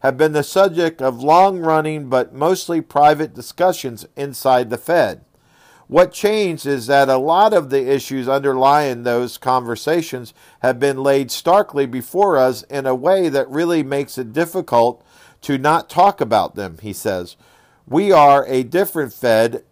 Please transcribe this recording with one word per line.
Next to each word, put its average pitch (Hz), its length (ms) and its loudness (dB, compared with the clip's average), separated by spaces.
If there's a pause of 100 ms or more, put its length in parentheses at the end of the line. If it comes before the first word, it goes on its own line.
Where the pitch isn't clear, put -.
have 135 180 -2
been 156 140 2
the 151 120 0
subject 170 560 0
of 127 220 -2
long-running 156 880 2
but 127 240 0
mostly 165 480 -2
private 151 520 2
discussions 139 720 -4 (100)
inside 131 520 0
the 120 80 -6
Fed. 147 460 -2 (640)
What 180 240 2
changed 202 540 -2
is 131 220 -4
that 139 200 4
a 131 80 2
lot 180 380 2
of 147 160 0
the 135 200 -2
issues 131 380 -2
underlying 135 720 0
those 120 360 -2
conversations 127 960 -4 (260)
have 123 180 0
been 135 240 -2
laid 139 280 0
starkly 170 560 0
before 156 500 -2
us 127 280 0
in 139 220 -8
a 131 80 0
way 170 360 0
that 135 180 -2
really 160 340 -2
makes 139 360 -6
it 113 160 -10
difficult 143 680 -2 (380)
to 139 160 -4
not 151 320 -2
talk 196 320 2
about 107 340 0
them, 92 280 -10
he 104 100 -12
says. 92 440 -6 (520)
"We 185 240 2
are 143 340 6
a 131 160 0
different 156 520 -4
Fed 117 580 0